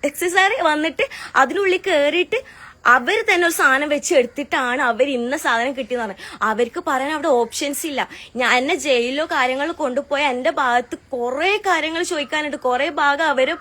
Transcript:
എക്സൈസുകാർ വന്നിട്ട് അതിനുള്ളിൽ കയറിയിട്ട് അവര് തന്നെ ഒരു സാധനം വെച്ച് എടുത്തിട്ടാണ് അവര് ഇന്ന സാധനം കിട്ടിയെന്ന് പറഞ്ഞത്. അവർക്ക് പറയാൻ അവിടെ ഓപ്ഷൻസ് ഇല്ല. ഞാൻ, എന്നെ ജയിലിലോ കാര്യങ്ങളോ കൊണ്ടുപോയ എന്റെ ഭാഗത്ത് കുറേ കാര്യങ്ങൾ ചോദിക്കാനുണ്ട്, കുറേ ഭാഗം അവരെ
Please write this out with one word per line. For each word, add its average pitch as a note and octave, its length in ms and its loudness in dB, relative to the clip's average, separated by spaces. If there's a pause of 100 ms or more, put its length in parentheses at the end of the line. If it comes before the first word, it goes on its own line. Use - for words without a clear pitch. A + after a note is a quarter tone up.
(100)
എക്സൈസുകാർ F#4 420 2 (200)
വന്നിട്ട് D#4+ 340 -2 (360)
അതിനുള്ളിൽ F4+ 460 2
കയറിയിട്ട് E4+ 520 2 (540)
അവര് D#4 340 2
തന്നെ F4+ 200 4
ഒരു E4 100 0
സാധനം C#4+ 340 4
വെച്ച് C#4+ 260 -2
എടുത്തിട്ടാണ് B3+ 680 0
അവര് A#3+ 300 -2
ഇന്ന A#3+ 160 -4 (100)
സാധനം B3 320 0
കിട്ടിയെന്ന് B3 280 -6
പറഞ്ഞത്. G#3 200 -10 (240)
അവർക്ക് A#3 400 -2
പറയാൻ C#4 280 0
അവിടെ D4+ 140 0 (100)
ഓപ്ഷൻസ് C#4 500 -4
ഇല്ല. C4 100 -4 (400)
ഞാൻ, A#3+ 180 2
എന്നെ C#4+ 160 0 (100)
ജയിലിലോ C4 400 0 (100)
കാര്യങ്ങളോ C#4 480 0
കൊണ്ടുപോയ C#4 400 -2 (100)
എന്റെ B3+ 260 0
ഭാഗത്ത് B3 380 0 (160)
കുറേ C4 400 0 (160)
കാര്യങ്ങൾ E4 420 0
ചോദിക്കാനുണ്ട്, D4+ 560 -4
കുറേ B3 200 2 (120)
ഭാഗം C#4+ 360 2
അവരെ C4 260 2